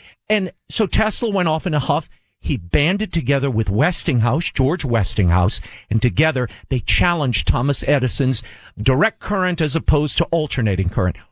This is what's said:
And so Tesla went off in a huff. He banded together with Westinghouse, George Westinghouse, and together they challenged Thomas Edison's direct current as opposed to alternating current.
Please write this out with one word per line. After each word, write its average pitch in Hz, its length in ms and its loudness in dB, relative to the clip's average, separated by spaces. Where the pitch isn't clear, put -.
And 202 240 -2
so - 180 -2
Tesla 220 440 0
went 185 180 0
off 156 180 -2
in 160 80 -2
a 151 40 0
huff. 147 300 -2
He 147 180 -2
banded 160 540 0
together 139 380 0
with 110 200 0
Westinghouse, 123 800 0
George 143 340 0
Westinghouse, 92 760 2
and 110 120 0
together 127 460 0
they 127 120 -2
challenged 165 680 0
Thomas 139 400 2
Edison's 131 540 0
direct 135 400 2
current 185 400 -2
as 151 140 0
opposed 151 440 0
to 165 80 0
alternating 110 640 -2
current. 90 260 0